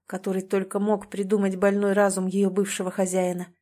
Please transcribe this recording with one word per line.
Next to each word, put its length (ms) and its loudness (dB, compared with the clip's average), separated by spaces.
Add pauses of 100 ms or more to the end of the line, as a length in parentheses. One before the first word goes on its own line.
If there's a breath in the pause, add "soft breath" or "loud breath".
который 340 -4
только 380 -2
мог 320 0
придумать 460 0
больной 360 2
разум 340 2
её 220 2
бывшего 420 -2
хозяина. 580 -2 (140)